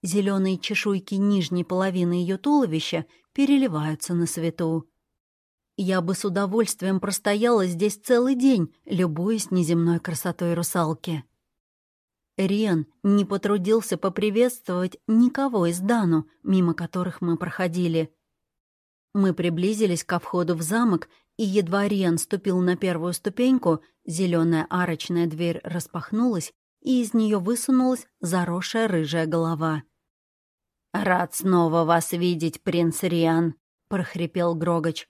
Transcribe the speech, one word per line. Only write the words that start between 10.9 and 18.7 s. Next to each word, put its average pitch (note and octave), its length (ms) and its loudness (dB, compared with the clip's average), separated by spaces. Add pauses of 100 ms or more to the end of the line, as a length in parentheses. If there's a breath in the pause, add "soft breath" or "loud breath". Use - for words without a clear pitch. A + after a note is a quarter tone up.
Риан F#3+ 500 0 (160)
не G3+ 220 4
потрудился G3+ 720 0
поприветствовать F#3+ 1000 -2 (100)
никого A#3+ 580 2
из E3+ 140 -2
Дану, F#3 480 2 (160 soft breath)
мимо F#3 300 2
которых F3 480 -6
мы E3+ 160 0
проходили. E3+ 760 -2 (1000)